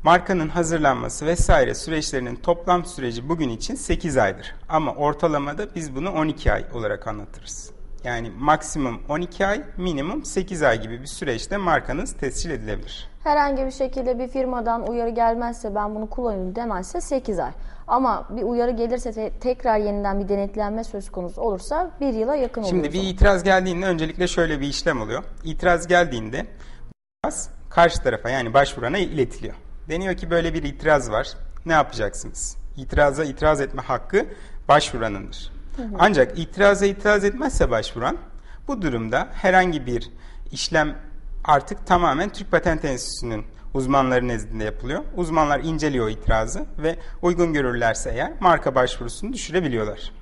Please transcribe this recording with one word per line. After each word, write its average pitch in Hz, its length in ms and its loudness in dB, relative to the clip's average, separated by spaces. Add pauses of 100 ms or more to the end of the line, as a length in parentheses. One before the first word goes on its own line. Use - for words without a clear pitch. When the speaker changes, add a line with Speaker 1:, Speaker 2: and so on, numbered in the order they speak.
Speaker 1:
markanın 170 460 4
hazırlanması 147 760 2
vesaire 156 480 6
süreçlerinin 139 600 -4
toplam 175 480 2
süreci 120 440 -6
bugün 160 200 0
için 113 260 -4
sekiz 160 420 -2
aydır. 98 380 2 (140)
Ama 147 260 0
ortalamada 147 800 0
biz 151 220 -6
bunu 170 160 -4
on 156 160 2
iki 135 240 2
ay 107 120 0 (100)
olarak 107 320 -4
anlatırız. - 640 -10 (340)
Yani 117 260 -4
maksimum 131 760 0
on 151 120 -2
iki 180 260 -2
ay, 214 160 0 (140)
minimum 180 480 -2
sekiz 185 380 -2
ay 113 180 6
gibi 113 200 -8
bir 143 60 -12
süreçte 135 500 -4
markanız 160 560 0
tescil - 380 -4
edilebilir. 107 600 -6 (140)
Speaker 2:
Herhangi 285 420 2
bir 262 40 -4
şekilde 254 480 -2
bir 254 100 -4
firmadan 240 600 -2
uyarı 233 220 -2
gelmezse, 233 640 0
"Ben 208 200 -2
bunu 214 160 -6
kullanıyorum." 196 440 -4
demezse 226 460 -4
sekiz 254 380 -4
ay. 131 120 -2 (380)
Ama 240 420 2
bir 220 120 -6
uyarı 240 280 0
gelirse, 233 420 -2
te-, 214 180 -4
tekrar 247 480 0
yeniden 202 420 0
bir 190 80 -4
denetlenme 202 560 -2
söz - 280 -10
konusu 180 280 -8
olursa 262 500 -2 (100)
bir 277 140 0
yıla 226 220 0
yakın 247 260 -2
Speaker 1:
Şimdi 185 180 2
Speaker 2:
oluyor 147 100 -2
o - 20 -6
Speaker 1:
bir 185 60 -2
Speaker 2:
zaman. 190 160 -2
Speaker 1:
itiraz 196 300 6
geldiğinde 185 420 4
öncelikle 170 420 0
şöyle 156 320 2
bir 139 60 -2
işlem 139 340 0
oluyor. 113 240 -4 (200)
İtiraz 170 420 2
geldiğinde 151 600 2 (720)
itiraz - 320 -4 (200)
karşı 170 320 4
tarafa, 117 280 0
yani 123 240 -2
başvurana 139 440 2
iletiliyor. 143 560 -2 (340)
Deniyor 180 260 -2
ki, 170 160 -6
"Böyle 165 240 2
bir 160 80 -2
itiraz 143 480 2
var. 107 180 0 (380)
Ne 165 60 0
yapacaksınız?" - 840 0 (200)
İtiraza 143 480 4
itiraz 147 360 2
etme 131 220 -4
hakkı 185 440 0 (420)
başvuranındır. 113 840 2 (240)
Speaker 2:
Hı 262 60 -6
hı. 226 60 -6 (100)
Speaker 1:
Ancak 160 400 6
itiraza 196 480 6
itiraz 202 380 4
etmezse 196 460 2
başvuran, 120 460 0 (520)
bu 240 140 -2
durumda 120 500 0
herhangi 180 540 4
bir 120 240 -4 (420)
işlem 151 440 0 (480)
artık 147 420 2
tamamen 175 420 4
Türk - 220 -8
Patent 160 340 2
Enstitüsü'nün 120 600 -4 (300)
uzmanları 131 540 4
nezdinde 110 360 -4
yapılıyor. 120 400 -4 (120)
Uzmanlar 156 440 2
inceliyor 151 460 0
o - 20 0
itirazı 113 580 0 (120)
ve 160 180 0 (260)
uygun 175 300 2
görürlerse 120 580 0
eğer 135 300 -2
marka 160 340 4
başvurusunu 127 580 0
düşürebiliyorlar. 135 880 -2